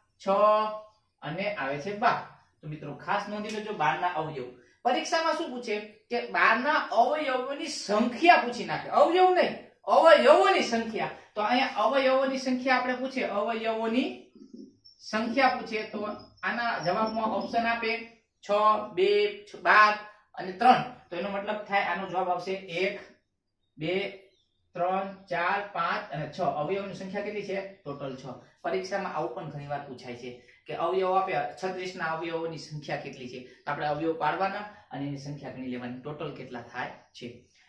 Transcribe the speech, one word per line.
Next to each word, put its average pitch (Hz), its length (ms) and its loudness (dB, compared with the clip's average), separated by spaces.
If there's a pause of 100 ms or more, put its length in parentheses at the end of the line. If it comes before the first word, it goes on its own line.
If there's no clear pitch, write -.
(260)
છ - 20 -4 (920)
અને 175 320 -4
આવે 139 240 -4
છે 202 200 -8
બાર. - 460 -2 (180)
તો 151 60 -12
મિત્રો 151 260 -10
ખાસ 202 340 -4
નોંધી 208 220 -8
લેજો 214 220 -8
બાર 151 280 0
ના 180 80 0
અવયવ. - 360 -4 (380)
પરીક્ષામાં 311 520 0
શું 302 160 -4
પૂછે 214 300 -6
કે - 460 -8
બાર 196 340 4
ના 294 120 0
અવયવોની 277 960 0
સંખ્યા 233 680 4
પૂછી 233 280 -2
નાખે, 156 240 -6
અવયવ 359 460 6
નહીં, 226 220 2 (280)
અવયવોની 311 800 8
સંખ્યા. 220 480 -2 (240)
તો 208 80 -2
અહીંયા 254 240 2
અવયવોની 262 720 2
સંખ્યા 254 380 0
આપણે 247 180 0
પૂછે, 247 300 -4
અવયવોની 226 1080 -2 (800)
સંખ્યા 240 380 2
પૂછે 214 340 -4
તો 208 260 -8 (340)
આના 226 360 -2
જવાબમાં 220 460 -2
option 226 420 -2
આપે 226 520 -4 (320)
છ, - 0 - (440)
બે, 208 500 4
છ, - 120 -20
બાર 208 420 6 (360)
અને 180 180 -8
ત્રણ. 226 300 6 (280)
તો 175 60 -8
એનો 196 120 -4
મતલબ 202 280 -4
થાય 202 280 0
આનો 185 240 -2
જવાબ 185 200 -2
આવશે 180 240 -2
એક, 190 480 -4 (800)
બે, 185 300 -2 (680)
ત્રણ, 185 560 -4
ચાર, 180 420 -2
પાંચ 175 400 -4
અને 151 260 -6
છ. - 20 -2
અવયવોની 190 540 -2
સંખ્યા 190 280 -8
કેટલી 208 200 -6
છે? 190 180 -4 (240)
Total 139 320 -8
છ. 147 100 -14 (360)
પરીક્ષામાં 190 520 -4
આવું 156 200 -4
પણ 160 160 -10
ઘણી 143 160 -10
વાર - 220 -8
પૂછાય 123 260 -12
છે 120 280 -14 (240)
કે 151 80 -10
અવયવ 185 380 0
આપે, 190 200 0 (320)
છત્રીસ 185 320 -6
ના 175 80 -8
અવયવોની 165 540 -6
સંખ્યા 151 380 -8
કેટલી 131 320 -12
છે? 123 120 -12
તો - 300 -14
આપણે 147 160 -4
અવયવ 156 320 -2
પાડવાના 185 400 -2 (320)
અને 139 160 -6
એની 143 120 -6
સંખ્યા 139 320 -12
ગણી 127 160 -10
લેવાની, 123 340 -8
Total 147 340 -10
કેટલા 123 280 -12
થાય 127 260 -10
છે. - 560 -18 (240)